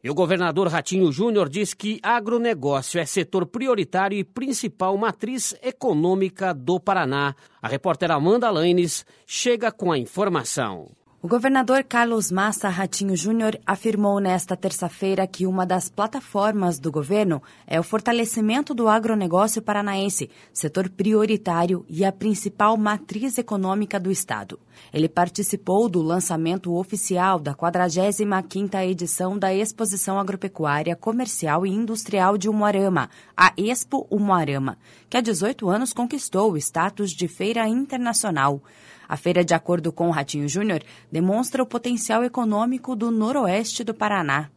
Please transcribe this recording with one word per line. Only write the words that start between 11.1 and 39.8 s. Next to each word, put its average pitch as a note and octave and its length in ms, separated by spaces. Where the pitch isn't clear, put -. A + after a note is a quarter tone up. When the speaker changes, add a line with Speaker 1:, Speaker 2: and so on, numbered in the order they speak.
Speaker 2:
O E3+ 40
governador B3+ 560
Carlos A#3 480
Massa G3+ 360
Ratinho F#3+ 460
Júnior A3 500
afirmou G3+ 540
nesta F#3 380
terça-feira F#3+ 680
que F#3 220
uma F#3 180
das F3+ 240
plataformas G#3 920
do D#3 100
governo D#3 500
é D#3+ 140
o E3+ 60
fortalecimento A#3 880
do A3+ 140
agronegócio G#3+ 720
paranaense, G3+ 680
setor F#3 360
prioritário G3 1000
e E3 160
a G3 60
principal G#3 680
matriz G#3+ 640
econômica G3+ 640
do F#3 100
estado. G#2+ 480
Ele D#3 160
participou F#3+ 800
do F3 140
lançamento E3+ 720
oficial F#3 640
da C#3+ 160
quadragésima F#3 880
quinta F#3+ 420
edição F#3 540
da F#3+ 160
Exposição G3+ 640
Agropecuária, E3+ 760
Comercial G3 680
e G3 60
Industrial G#3 640
de G3+ 120
Umuarama, G3 600
a F3+ 200
Expo B3 540
Umuarama, D3+ 680
que - 80
há B3+ 40
dezoito G#3+ 500
anos A#3 220
conquistou A#3+ 580
o E3 60
status F#3 560
de E3 160
feira A3 400
internacional. A3+ 920
A D#3 80
feira, F3 280
de F3 80
acordo E3 400